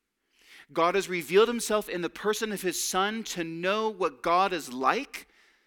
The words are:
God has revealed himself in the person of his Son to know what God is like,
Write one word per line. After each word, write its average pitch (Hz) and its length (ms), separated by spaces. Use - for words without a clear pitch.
God 170 220
has 175 140
revealed 180 380
himself 214 420
in 175 120
the 165 80
person - 420
of 185 100
his 180 200
Son 208 420
to 175 200
know 180 460
what 175 340
God 185 300
is 131 200
like, 131 540